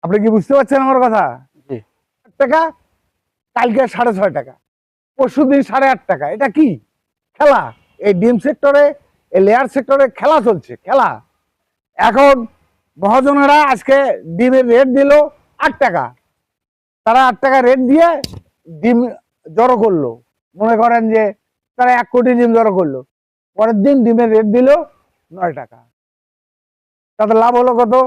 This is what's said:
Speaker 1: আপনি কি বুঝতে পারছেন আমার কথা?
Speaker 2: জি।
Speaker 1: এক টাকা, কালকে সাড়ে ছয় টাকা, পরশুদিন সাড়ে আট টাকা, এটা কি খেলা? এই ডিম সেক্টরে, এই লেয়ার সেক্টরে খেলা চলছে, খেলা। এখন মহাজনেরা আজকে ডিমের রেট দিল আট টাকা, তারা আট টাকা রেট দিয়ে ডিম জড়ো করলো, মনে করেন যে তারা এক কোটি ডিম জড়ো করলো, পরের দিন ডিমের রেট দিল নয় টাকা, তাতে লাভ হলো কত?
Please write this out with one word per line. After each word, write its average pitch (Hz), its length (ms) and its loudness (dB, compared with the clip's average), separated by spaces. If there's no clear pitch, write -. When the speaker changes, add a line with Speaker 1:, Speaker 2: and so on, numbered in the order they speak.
Speaker 1:
আপনি 180 200 -4
কি 226 120 0
বুঝতে 214 220 -2
পারছেন 269 300 0
আমার 262 180 0
কথা? 220 180 -2
Speaker 2:
জি। 131 80 -10
Speaker 1:
এক 208 140 -20
টাকা, 285 200 0
কালকে 240 260 -2
সাড়ে 240 240 -2
ছয় 190 200 -2
টাকা, 127 160 -12
পরশুদিন 269 520 0
সাড়ে 269 240 0
আট 208 80 -6
টাকা, 147 140 -4
এটা 269 120 -4
কি 302 100 2
খেলা? 269 260 2
এই 202 160 2
ডিম 233 140 2
সেক্টরে, 285 400 2
এই 190 120 2
লেয়ার 240 260 2
সেক্টরে 269 320 0
খেলা 302 180 0
চলছে, 175 260 -4
খেলা। 220 240 0
এখন 277 260 4
মহাজনেরা 277 600 2
আজকে 269 260 0
ডিমের 254 360 2
রেট 262 240 2
দিল 277 140 2
আট 294 80 -2
টাকা, 170 220 -2
তারা 240 240 2
আট 220 140 -6
টাকা 269 140 2
রেট 262 140 2
দিয়ে 330 160 4
ডিম 233 180 0
জড়ো 254 260 2
করলো, 160 280 -2
মনে 226 220 0
করেন 233 220 0
যে 220 100 0
তারা 247 140 2
এক 214 120 -8
কোটি 247 260 2
ডিম 240 180 2
জড়ো 220 220 2
করলো, 139 200 -4
পরের 220 300 0
দিন 285 100 4
ডিমের 233 300 0
রেট 220 200 2
দিল 254 140 2
নয় 175 280 -8
টাকা, 120 200 -20
তাতে 214 160 -2
লাভ 240 180 0
হলো 254 180 0
কত? 240 140 0